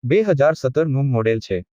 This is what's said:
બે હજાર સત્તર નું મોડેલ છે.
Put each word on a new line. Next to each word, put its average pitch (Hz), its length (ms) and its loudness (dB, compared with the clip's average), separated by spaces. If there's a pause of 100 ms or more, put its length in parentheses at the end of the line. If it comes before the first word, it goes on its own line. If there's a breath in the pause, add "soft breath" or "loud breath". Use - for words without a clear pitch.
બે 160 180 2
હજાર 156 320 2
સત્તર 147 320 -2
નું 139 200 0
મોડેલ 113 340 0
છે. 90 340 -6